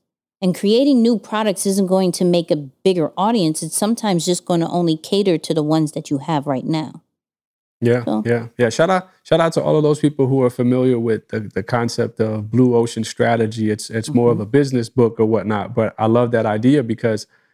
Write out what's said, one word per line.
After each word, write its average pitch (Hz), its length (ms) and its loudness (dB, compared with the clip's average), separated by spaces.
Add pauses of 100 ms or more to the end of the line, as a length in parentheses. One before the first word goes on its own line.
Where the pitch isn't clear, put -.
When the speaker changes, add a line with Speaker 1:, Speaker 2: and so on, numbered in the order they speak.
(440)
Speaker 1:
And 180 100 0
creating 240 460 2
new 226 180 2
products 214 460 -4
isn't 196 220 0
going 185 260 2
to 185 120 -2
make 175 260 0
a 165 60 4
bigger 151 600 -2
audience. 190 460 0
It's 165 160 -6
sometimes 208 480 0
just 180 180 -2
gonna 170 260 -2
only 170 280 0
cater 196 400 0
to 156 160 -6
the 156 80 0
ones 151 300 0
that - 180 -12
you 147 80 -2
have 143 280 -4
right 131 200 -4
now. 156 360 -6 (800)
Speaker 2:
Yeah, 117 240 2
Speaker 1:
So 110 220 -4
Speaker 2:
yeah, 117 220 -2 (100)
yeah. 120 100 2
Shout 160 220 2
out, 185 180 0 (140)
shout 160 180 2
out 165 140 0
to 147 80 0
all 151 160 2
of 147 40 2
those 147 180 2
people 147 260 2
who 131 160 2
are 123 80 2
familiar 127 480 2
with 113 300 -2
the, 113 120 -6
the 95 220 -6
concept 117 580 -2
of 107 300 -4
blue 123 260 4
ocean 117 280 -2
strategy. 113 640 0
It's, 107 180 -6
it's 113 220 -6
more 120 200 2
of 113 60 0
Speaker 1:
Mm-hmm. 107 60 -6
Speaker 2:
a 113 160 0
business 131 320 0
book 117 280 2
or 113 60 2
whatnot, 107 500 -2
but 113 240 -2
I 110 80 0
love 117 260 2
that 113 120 0
idea 117 380 2
because, 110 440 -4 (280)